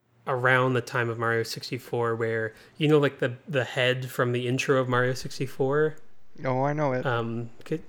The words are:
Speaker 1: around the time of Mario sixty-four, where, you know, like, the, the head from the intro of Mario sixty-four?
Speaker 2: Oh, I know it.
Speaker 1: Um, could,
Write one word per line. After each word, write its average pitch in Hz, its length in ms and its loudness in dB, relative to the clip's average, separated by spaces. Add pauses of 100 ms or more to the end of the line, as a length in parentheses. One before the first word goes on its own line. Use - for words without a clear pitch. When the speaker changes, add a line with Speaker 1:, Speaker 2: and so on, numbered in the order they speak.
(280)
Speaker 1:
around 127 460 4
the 120 80 2
time 120 280 -2
of 113 80 -4
Mario 113 260 0
sixty-four, 117 760 -4
where, 113 360 -2 (240)
you 151 120 2
know, 151 100 8
like, 139 200 2
the, 123 160 0 (120)
the 135 160 0
head 127 480 0
from 123 220 0
the 123 120 -2
intro 131 360 2
of 127 80 -2
Mario 123 240 2
sixty-four? 143 840 -2 (480)
Speaker 2:
Oh, 131 200 0
I 143 100 0
know 147 180 0
it. 127 140 -2
Speaker 1:
Um, 117 440 -2 (140)
could, 160 260 -4